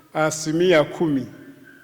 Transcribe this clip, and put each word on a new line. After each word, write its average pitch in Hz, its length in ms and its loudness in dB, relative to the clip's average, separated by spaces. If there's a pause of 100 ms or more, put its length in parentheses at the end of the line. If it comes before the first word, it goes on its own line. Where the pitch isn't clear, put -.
(140)
asilimia 156 680 2
kumi. 143 440 -2 (560)